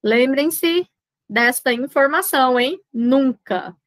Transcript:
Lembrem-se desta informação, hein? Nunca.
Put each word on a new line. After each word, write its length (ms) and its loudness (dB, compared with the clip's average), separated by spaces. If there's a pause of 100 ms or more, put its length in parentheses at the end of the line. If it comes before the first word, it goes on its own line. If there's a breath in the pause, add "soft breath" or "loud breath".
Lembrem-se 840 0 (420)
desta 440 0
informação, 840 0
hein? 200 -2 (140)
Nunca. 840 -2 (120)